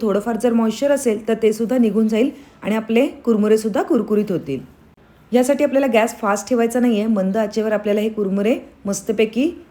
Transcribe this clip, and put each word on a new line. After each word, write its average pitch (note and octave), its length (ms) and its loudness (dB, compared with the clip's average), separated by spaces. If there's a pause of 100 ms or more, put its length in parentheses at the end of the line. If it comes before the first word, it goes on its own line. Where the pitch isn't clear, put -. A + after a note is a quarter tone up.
थोडंफार G#3+ 360 -2
जर A#3 160 0
मॉइश्चर A3+ 380 0
असेल A#3+ 360 -2
तर A3+ 60 2 (100)
ते A3 100 4
सुद्धा A#3 240 -2
निघून A3 300 2
जाईल A3 220 0 (340)
आणि G#3 120 -2
आपले A3+ 300 0 (120)
कुरमुरे G#3+ 400 2
सुद्धा A3 240 -2
कुरकुरीत G#3+ 500 0
होतील. C#3 280 -4 (720)
यासाठी B3+ 320 2
आपल्याला C#4 240 2
गॅस A3+ 280 2
फास्ट G#3 340 -2
ठेवायचा A#3 300 0
नाही A#3 200 2
आहे, G#3+ 80 -2
मंद G3 300 0
आचेवर G#3+ 340 -2
आपल्याला G#3 300 0
हे A3 80 0
कुरमुरे G#3 480 0 (280)
मस्तपैकी A3 640 -2 (220)